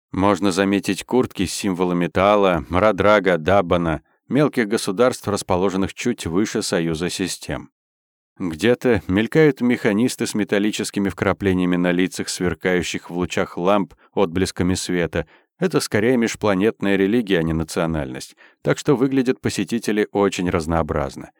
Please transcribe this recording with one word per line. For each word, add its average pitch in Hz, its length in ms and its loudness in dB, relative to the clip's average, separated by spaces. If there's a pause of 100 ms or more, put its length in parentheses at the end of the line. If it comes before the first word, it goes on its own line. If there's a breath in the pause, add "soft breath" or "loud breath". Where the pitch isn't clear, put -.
(120)
Можно 95 400 2
заметить 98 520 0
куртки 117 420 -2
с - 80 -4
символами 90 540 0
Таала, 95 640 2
Мрадрага, 95 680 4
Даббана, 87 640 0 (260)
мелких 127 400 0
государств, 110 600 -2
расположенных 95 640 -2
чуть - 320 -4
выше 92 360 -2
Союза 85 480 -2
систем. 76 600 -8 (680)
Где-то 98 680 0
мелькают 117 520 2
механисты 120 640 0
с - 80 -4
металлическими 104 760 -2
вкраплениями 90 640 0
на 87 160 2
лицах, 90 380 -2
сверкающих 90 800 -2
в 87 80 -8
лучах 90 400 -4
ламп 95 360 0 (200 soft breath)
отблесками 92 640 0
света. 85 520 -2 (320 soft breath)
Это 160 220 -2
скорее 113 340 0
межпланетная 104 800 0
религия, 98 440 2
а 82 40 0
не 80 80 -2
национальность, 80 840 -4 (240 soft breath)
так 143 160 0
что 147 180 0
выглядят 131 460 0
посетители 104 720 -2
очень 98 360 2
разнообразно. 78 920 -2